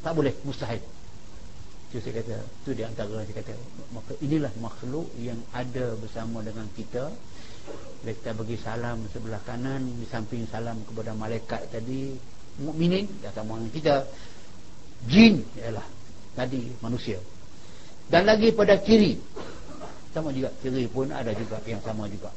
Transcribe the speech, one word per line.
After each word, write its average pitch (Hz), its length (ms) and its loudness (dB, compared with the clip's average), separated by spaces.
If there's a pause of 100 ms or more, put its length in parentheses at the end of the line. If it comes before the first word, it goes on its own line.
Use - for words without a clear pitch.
Tak 160 80 0
boleh, 139 220 4 (100)
mustahil. 120 380 -4 (1040)
Itu 113 160 -4
saya 113 160 -4
kata, 110 240 -4
itu - 320 -6
di 110 80 -2
antara 110 400 -4
saya 98 80 -6
kata, 107 240 -6 (400)
maka 110 240 -6
inilah 143 400 2
makhluk 123 560 -4
yang 117 240 -4 (160)
ada 123 400 -2
bersama 110 480 -4
dengan 110 320 -4
kita. 127 400 -4 (880)
Bila 110 80 -4
kita 110 240 -4
bagi 110 240 -2
salam 117 480 -2
sebelah 110 400 -4
kanan, 131 400 -2 (100)
di 120 140 -4
samping 117 400 -2
salam 113 320 -4
kepada 110 320 -4
malaikat 110 560 -4
tadi, 131 400 -4 (480)
mukminin, 170 480 2 (160)
dia 104 100 -4
sama 110 240 -4
dengan 113 160 -4
kita. 147 220 6 (1120)
Jin 180 380 12 (160)
ialah 113 240 -4 (480)
tadi 127 480 -2
manusia. 113 400 -2 (880)
Dan 175 160 8
lagi 220 240 8
pada 202 320 8
kiri. 208 400 8 (880)
Sama 160 240 -2
juga, 131 240 0
kiri 127 320 0
pun 135 240 0
ada 123 240 -2
juga 110 320 -4
yang 110 160 -2
sama 107 240 -2
juga. 101 280 -6